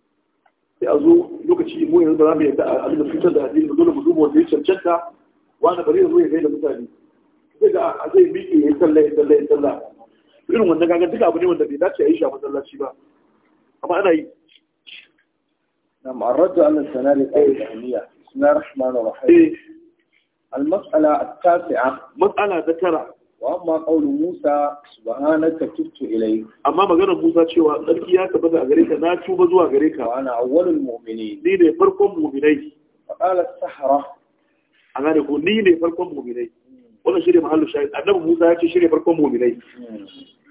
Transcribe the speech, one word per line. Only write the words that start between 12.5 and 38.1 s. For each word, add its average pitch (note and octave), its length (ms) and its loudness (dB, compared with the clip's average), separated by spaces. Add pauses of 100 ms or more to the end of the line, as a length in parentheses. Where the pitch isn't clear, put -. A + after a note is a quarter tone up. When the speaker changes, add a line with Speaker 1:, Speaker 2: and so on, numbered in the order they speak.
Speaker 1:
ba. C3+ 160 -10 (880)
Amma E3+ 160 -4
ana F#3+ 120 2
yi. D#3 140 0 (1800)
Speaker 2:
نعم، B2+ 180 -10
الرد D#3 360 2
على D3+ 200 4
الزنادقة C#3 640 0
الجهمية. A#2+ 640 -4 (160)
بسم - 160 -20
الله C#3+ 120 4
الرحمن C3+ 360 -4 (100)
الرحيم. E3 560 4
Speaker 1:
Eh. - 40 -12 (1000)
Speaker 2:
المسألة D#3 640 0
التاسعة. C3+ 760 -2 (180)
Speaker 1:
Matsala G3 480 0
ta E3 80 0
tara. E3 320 -2 (360)
Speaker 2:
وأما E3 360 -4
قول D#3+ 280 0
موسى: D3 680 -2 (260)
"سبحانك D#3 600 -2
تبت - 420 -8
إليك." A2 440 -4 (200)
Speaker 1:
Amma E3+ 220 2
maganar F3+ 340 2
Musa E3 260 2
cewa, D#3 380 0
"Tsarki E3+ 300 0
ya F#3 120 0
tabbata E3 340 0
a C3 40 -4
gare D3+ 200 2
ka, D#3 120 -2
na E3+ 260 -2
tuba F3+ 240 0
zuwa E3+ 220 2
gare C#3+ 200 2
ka." C3 180 -6
Speaker 2:
"وأنا C3 220 -6
أول B2 400 0
المؤمنين." A2+ 760 -6
Speaker 1:
Ni F#3+ 140 0
ne E3 200 6
farkon G3 400 2
mu'minai. D#3 540 -2 (380)
Speaker 2:
فقال F3+ 300 -4
السحرة. C#3 640 -4 (880)
Speaker 1:
A C3 60 -8
gane D3+ 240 0
ko, C#3+ 120 -4
ni G#3 240 -2
ne F3+ 160 4
farkon E3 360 -4
mu'minai. A#2+ 360 -10
Speaker 2:
Hmm. - 560 -20
Speaker 1:
Wannan F4 180 0
shi F4 80 2
ne E4+ 80 4
mahallu D4+ 280 0
shahid. - 260 -4
Annabi G3 320 0